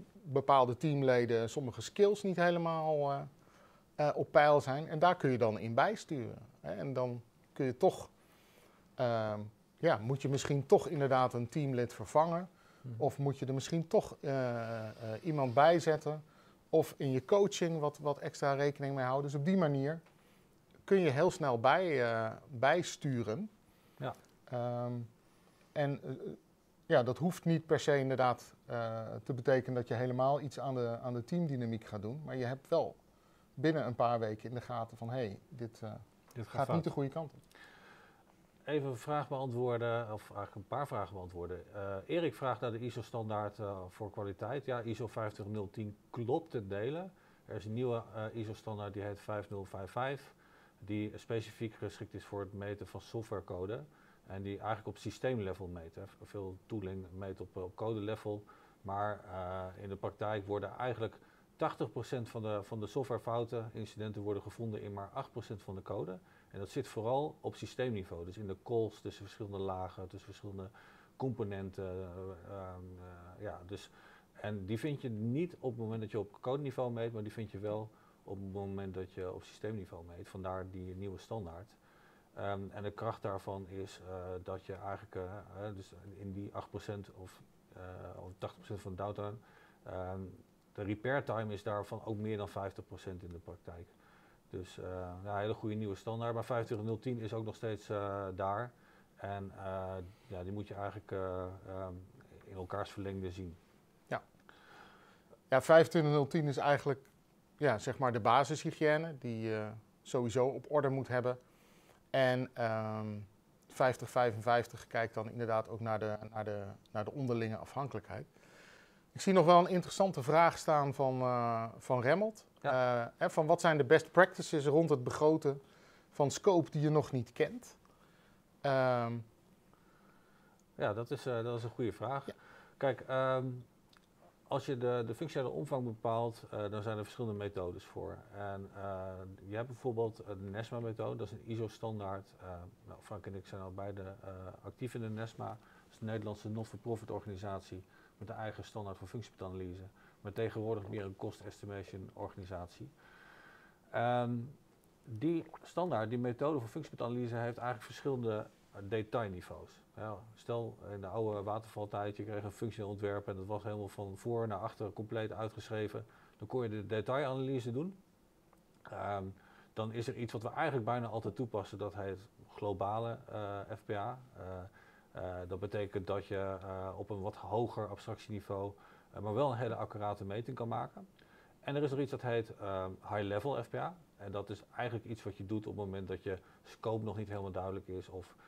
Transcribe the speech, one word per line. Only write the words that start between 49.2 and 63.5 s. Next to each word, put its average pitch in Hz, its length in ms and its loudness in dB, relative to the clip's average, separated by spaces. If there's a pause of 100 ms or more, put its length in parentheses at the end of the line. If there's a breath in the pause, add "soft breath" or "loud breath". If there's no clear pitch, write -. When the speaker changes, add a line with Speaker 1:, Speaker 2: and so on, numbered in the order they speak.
Speaker 2:
nul 98 160 -8
vijf 95 260 -10
vijf, 135 420 -4 (460 soft breath)
die 104 380 -4
specifiek 113 560 -4
geschikt - 400 -8
is 98 120 -12
voor 101 140 -6
het 98 140 -6
meten 98 340 -6
van 98 140 -12
softwarecode. 107 800 -6 (420 soft breath)
En 98 160 -8
die 98 160 -4
eigenlijk 104 300 -4
op 110 100 -6
systeemlevel 101 720 -4
meet, 82 280 -12
hè. 98 80 -12 (200)
Veel 95 420 -8
tooling 95 460 -6
meet 95 300 -8
op, 90 140 -12
op 92 200 -6
codelevel. 107 680 -4 (380 soft breath)
Maar, 101 500 -2
eh, 92 520 -6
in 101 60 -8
de 98 60 -6
praktijk 107 520 -2
worden 101 300 -2
eigenlijk 113 400 -2 (380 soft breath)
tachtig 147 360 -2
procent 120 380 -6
van 117 120 -8
de, 107 220 0
van 113 160 -8
de 104 80 -2
softwarefouten, 117 840 -2